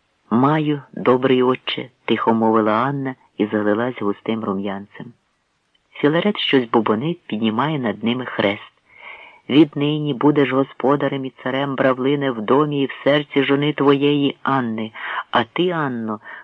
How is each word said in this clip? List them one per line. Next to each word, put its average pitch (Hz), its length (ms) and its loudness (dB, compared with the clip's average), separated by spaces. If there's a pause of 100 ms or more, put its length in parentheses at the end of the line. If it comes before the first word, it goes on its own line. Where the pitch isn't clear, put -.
(300)
«Маю, 147 520 2 (100)
добрий 127 500 2
отче», - 460 -2 (160)
тихо 113 300 2
мовила 110 380 4
Анна 135 420 -2 (240)
і 104 80 2
залилась 107 560 0
густим 107 420 -4
рум'янцем. 98 640 -8 (840)
Філарет 175 460 0
щось 123 320 2
бубонить, 117 560 0
піднімає 113 520 -2
над 107 260 -4
ними 123 200 -2
хрест. 104 380 -2 (880)
«Віднині 147 680 2
будеш 139 380 4
господарем 135 720 0
і 131 80 -10 (100)
царем, 135 320 -4
Бравлине, 135 560 0
в 113 100 -6
домі 143 420 2
і 131 40 0
в - 40 -8 (140)
серці 143 400 2
жони 143 280 0
твоєї 143 680 2
Анни. 113 500 -2 (380)
А 120 140 0
ти, 180 260 -2
Анно, 120 500 -4 (240)